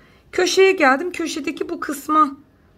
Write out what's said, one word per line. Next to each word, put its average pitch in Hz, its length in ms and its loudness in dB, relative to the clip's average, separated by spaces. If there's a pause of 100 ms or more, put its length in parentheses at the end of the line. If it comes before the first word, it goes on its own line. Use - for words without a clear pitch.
(320)
Köşeye 370 400 4
geldim. 320 400 2
Köşedeki 320 560 -8
bu 339 120 -8
kısma 302 560 -2 (420)